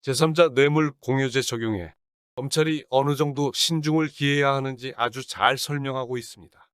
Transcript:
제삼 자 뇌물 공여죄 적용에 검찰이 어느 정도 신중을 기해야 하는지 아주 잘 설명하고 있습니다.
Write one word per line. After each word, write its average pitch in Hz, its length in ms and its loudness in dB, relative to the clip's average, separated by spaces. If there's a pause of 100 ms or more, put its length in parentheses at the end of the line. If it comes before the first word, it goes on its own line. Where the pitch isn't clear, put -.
제삼 156 320 0
자 165 140 6
뇌물 147 540 4
공여죄 135 400 0
적용에 110 500 -4 (460)
검찰이 156 520 -2
어느 135 280 2
정도 143 360 -2
신중을 156 540 0
기해야 143 460 0
하는지 131 420 -6
아주 120 320 -4
잘 120 300 2
설명하고 131 600 -6
있습니다. 98 400 -14 (160)